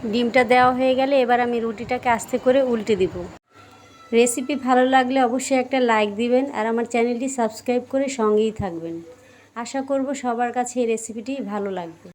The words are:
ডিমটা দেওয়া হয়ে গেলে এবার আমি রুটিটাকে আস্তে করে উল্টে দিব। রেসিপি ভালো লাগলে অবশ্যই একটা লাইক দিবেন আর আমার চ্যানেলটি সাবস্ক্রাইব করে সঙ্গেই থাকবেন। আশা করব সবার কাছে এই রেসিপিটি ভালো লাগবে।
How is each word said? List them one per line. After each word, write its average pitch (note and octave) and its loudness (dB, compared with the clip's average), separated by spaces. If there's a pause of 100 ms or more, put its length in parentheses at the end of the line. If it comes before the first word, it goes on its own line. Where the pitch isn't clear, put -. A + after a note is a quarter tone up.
(120)
ডিমটা A#3+ 2 (100)
দেওয়া B3+ 6
হয়ে C4 2
গেলে C4+ 2 (100)
এবার A#3+ 4
আমি A#3+ -2
রুটিটাকে A3+ -4
আস্তে A3+ -4
করে C4 4 (120)
উল্টে A3 0
দিব। E3+ -2 (1000)
রেসিপি B3 2 (120)
ভালো B3+ 4 (100)
লাগলে C4 4 (100)
অবশ্যই C4 0
একটা C4 -2 (120)
লাইক G#3+ 2 (100)
দিবেন B3 2 (140)
আর G#3+ -2
আমার A3+ -2
চ্যানেলটি A#3+ 0 (100)
সাবস্ক্রাইব B3 -2 (100)
করে C4+ 0 (120)
সঙ্গেই G#3+ 2 (100)
থাকবেন। E3 -8 (680)
আশা C4+ -6
করব C4+ -2 (160)
সবার A#3+ -2
কাছে B3 -4
এই A#3 0
রেসিপিটি A3 -8 (180)
ভালো G3+ -4
লাগবে। E3+ -12